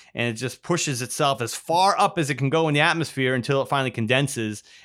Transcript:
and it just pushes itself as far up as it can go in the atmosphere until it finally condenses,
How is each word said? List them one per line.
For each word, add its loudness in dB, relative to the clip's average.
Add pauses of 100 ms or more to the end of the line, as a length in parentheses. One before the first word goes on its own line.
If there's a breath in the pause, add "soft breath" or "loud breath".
(140 loud breath)
and -2
it -4
just -8
pushes -2
itself 0
as -4
far 2
up 2
as 0
it -2
can 0
go 2
in 2
the 4
atmosphere 0
until 0
it -6
finally 0
condenses, 0 (220 loud breath)